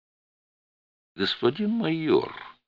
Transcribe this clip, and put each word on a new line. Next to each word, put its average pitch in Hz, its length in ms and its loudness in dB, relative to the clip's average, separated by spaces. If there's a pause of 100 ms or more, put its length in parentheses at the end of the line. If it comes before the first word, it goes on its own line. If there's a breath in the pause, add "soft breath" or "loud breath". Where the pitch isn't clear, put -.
(1160)
«Господин 131 560 0
майор», 160 880 0 (120)